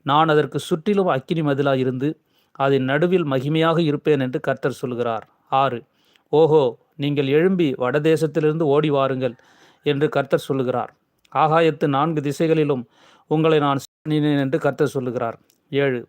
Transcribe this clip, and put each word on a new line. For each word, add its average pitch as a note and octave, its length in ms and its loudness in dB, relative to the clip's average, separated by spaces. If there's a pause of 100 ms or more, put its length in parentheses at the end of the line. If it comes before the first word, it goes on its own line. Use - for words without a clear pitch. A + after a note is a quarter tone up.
நான் D3 260 2
அதற்கு D3+ 320 0
சுற்றிலும் F#3 480 -2
அக்கினி D#3+ 340 -2
மதிலாயிருந்து, C#3 760 -2 (340)
அதன் C3+ 320 0
நடுவில் E3 420 0
மகிமையாக D#3 540 0
இருப்பேன் D3+ 400 0
என்று C3 200 -4
கர்த்தர் C#3 320 -2
சொல்கிறார். A#2 580 -6 (200)
ஆறு. C3+ 340 0 (460)
ஓஹோ, D3 480 4 (180)
நீங்கள் C#3+ 320 -2
எழும்பி E3 440 2
வடதேசத்திலிருந்து D3+ 880 0
ஓடி D3+ 280 2
வாருங்கள் C3 460 -2 (480)
என்று D3 260 0
கர்த்தர் C#3+ 300 0
சொல்லுகிறார். B2+ 560 -4 (400)
ஆகாயத்து D#3 520 2
நான்கு D3 340 0
திசைகளிலும் D3 640 -2 (400)
உங்களை D#3 320 2
நான் C#3 200 0
பண்ணினேன் D3+ 600 -2
என்று C3+ 200 -2
கர்த்தர் C#3 280 0
சொல்லுகிறார். B2 520 -6 (300)
ஏழு. C3+ 400 -2